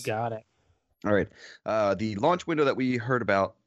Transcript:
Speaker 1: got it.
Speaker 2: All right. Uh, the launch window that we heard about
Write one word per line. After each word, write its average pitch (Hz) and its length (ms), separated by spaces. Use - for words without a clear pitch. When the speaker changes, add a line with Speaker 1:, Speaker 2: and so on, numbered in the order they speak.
Speaker 1:
got 113 280
it. 110 120
Speaker 2:
All 104 80
right. 95 160
Uh, 104 300
the 107 200
launch 165 300
window 156 180
that 123 120
we 127 200
heard 120 260
about 98 340